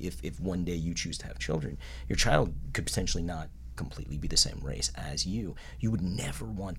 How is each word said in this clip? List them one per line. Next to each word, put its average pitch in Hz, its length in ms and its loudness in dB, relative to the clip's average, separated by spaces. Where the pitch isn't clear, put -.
if, 87 200 -2
if - 180 -4
one 90 240 0
day 87 100 0
you 82 200 0
choose 80 240 -2
to - 80 -8
have - 120 -8
children, 143 380 0
your - 80 2
child - 360 8
could - 140 0
potentially 90 360 2
not 82 260 -2
completely - 420 -6
be 71 100 0
the 76 80 4
same 71 260 4
race - 340 -2
as 73 300 -2
you. 98 280 -2
You 110 120 4
would 92 120 4
never 120 440 0
want 98 320 -4